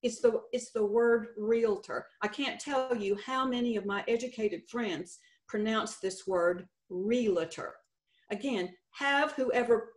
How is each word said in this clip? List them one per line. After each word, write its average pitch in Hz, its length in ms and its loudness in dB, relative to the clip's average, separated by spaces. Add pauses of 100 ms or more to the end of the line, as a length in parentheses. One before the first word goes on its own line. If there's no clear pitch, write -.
It's 233 180 -2
the, 226 200 4 (120)
it's 240 200 -4
the 214 120 0
word 226 520 4
realtor. 220 680 0 (140)
I 208 80 -2
can't 262 320 -4
tell 262 360 0
you 202 280 0
how 262 220 0
many 240 300 0
of 196 100 -2
my 202 220 -2
educated 226 600 -2
friends 208 500 -4 (280)
pronounce 214 500 0
this - 300 -6
word 180 400 2 (220)
reelater. 190 880 0 (560)
Again, 208 400 -2 (200)
have 285 420 2
whoever 240 640 2